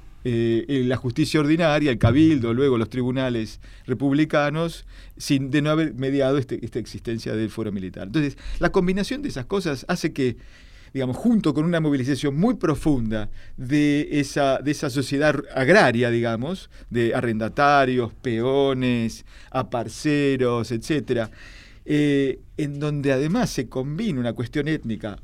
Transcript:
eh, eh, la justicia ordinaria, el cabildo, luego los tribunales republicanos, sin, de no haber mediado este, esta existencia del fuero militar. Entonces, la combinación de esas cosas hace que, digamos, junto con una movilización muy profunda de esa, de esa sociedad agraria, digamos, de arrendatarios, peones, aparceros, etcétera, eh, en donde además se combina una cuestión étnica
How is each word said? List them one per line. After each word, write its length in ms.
eh, 420
eh, 180
la 120
justicia 420
ordinaria, 520
el 60
cabildo, 560
luego 240
los 120
tribunales 720
republicanos, 1000
sin, 340
de 120
no 100
haber 220
mediado 440
este, 260
esta 140
existencia 580
del 140
fuero 220
militar. 360
Entonces, 300
la 100
combinación 520
de 80
esas 160
cosas 420
hace 240
que, 240
digamos, 220
junto 380
con 100
una 160
movilización 580
muy 180
profunda 720
de 540
esa, 380
de 140
esa 180
sociedad 520
agraria, 540
digamos, 600
de 260
arrendatarios, 1000
peones, 1120
aparceros, 880
etcétera, 600
eh, 540
en 220
donde 340
además 380
se 180
combina 500
una 140
cuestión 340
étnica 560